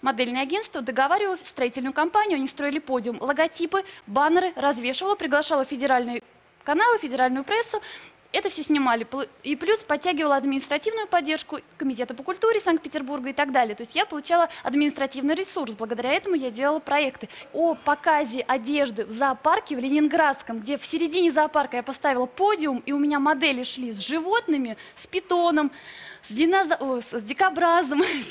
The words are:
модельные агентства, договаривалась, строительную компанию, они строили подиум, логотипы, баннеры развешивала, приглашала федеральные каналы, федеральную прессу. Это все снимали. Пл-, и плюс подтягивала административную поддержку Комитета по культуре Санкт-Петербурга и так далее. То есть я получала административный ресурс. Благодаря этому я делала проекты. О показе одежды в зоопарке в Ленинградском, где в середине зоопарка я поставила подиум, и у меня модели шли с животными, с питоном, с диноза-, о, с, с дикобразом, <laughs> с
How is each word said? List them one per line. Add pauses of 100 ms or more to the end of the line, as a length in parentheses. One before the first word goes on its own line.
модельные
агентства,
договаривалась,
строительную
компанию,
они
строили
подиум,
логотипы, (240)
баннеры
развешивала,
приглашала
федеральные (400)
каналы,
федеральную
прессу. (540)
Это
все
снимали.
Пл-, (160)
и
плюс
подтягивала
административную
поддержку (180)
Комитета
по
культуре
Санкт-Петербурга
и
так
далее.
То
есть
я
получала (140)
административный
ресурс.
Благодаря
этому
я
делала
проекты. (240)
О
показе
одежды
в
зоопарке
в
Ленинградском,
где
в
середине
зоопарка
я
поставила
подиум,
и
у
меня
модели
шли
с
животными, (180)
с
питоном, (520)
с
диноза-,
о,
с,
с
дикобразом,
<laughs>
с